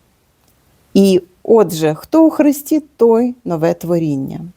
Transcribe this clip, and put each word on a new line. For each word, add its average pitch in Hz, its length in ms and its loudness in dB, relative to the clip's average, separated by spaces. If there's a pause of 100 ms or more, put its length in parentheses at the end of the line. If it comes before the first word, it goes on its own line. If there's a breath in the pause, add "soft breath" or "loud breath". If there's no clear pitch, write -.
(920)
І 196 280 2 (220)
отже, 160 520 0
хто 320 300 0
у 311 40 4
Христі, 294 500 -2
той 240 560 0 (100)
нове 170 280 -2
творіння. 160 680 -4 (160)